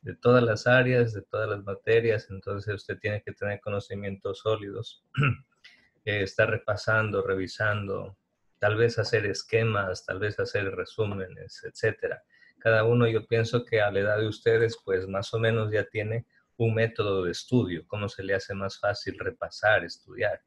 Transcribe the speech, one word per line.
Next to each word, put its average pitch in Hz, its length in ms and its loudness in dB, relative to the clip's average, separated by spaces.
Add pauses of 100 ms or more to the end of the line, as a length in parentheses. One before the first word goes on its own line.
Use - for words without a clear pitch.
de 95 140 -12
todas 123 260 6
las 110 240 0
áreas, 123 480 4
de 98 80 -8
todas 107 260 -4
las 101 160 -4
materias. 110 680 0
Entonces 98 440 -6
usted 95 240 -10
tiene 104 240 -4
que 98 100 -12
tener 101 280 -6
conocimientos 101 800 -8
sólidos, 104 640 -4 (100)
<clears throat> - 920 -4
eh, 104 180 0
estar 107 280 2
repasando, 107 760 0
revisando, 98 920 -4 (420)
tal 104 160 2
vez 117 240 2
hacer 107 280 0
esquemas, 104 760 0
tal 92 140 -6
vez 104 220 -4
hacer 101 240 -2 (100)
resúmenes, 95 880 -6
etcétera. - 600 -4 (340)
Cada 110 240 4
uno, 117 240 4
yo 113 220 0
pienso 117 360 2
que 110 160 2
a 104 120 4
la 98 80 2
edad 104 180 2
de 110 80 0
ustedes, 113 580 2
pues 95 220 0
más 98 260 -4
o 117 60 -2
menos 113 340 2
ya 104 120 0
tiene 110 420 -6 (300)
un 113 180 2
método 107 480 0
de 87 80 0
estudio, 90 560 0
cómo 104 220 -6
se 95 160 -10
le 95 100 0
hace 95 180 -4
más 98 280 -6
fácil 104 360 -4
repasar, 95 680 0
estudiar. 98 640 -6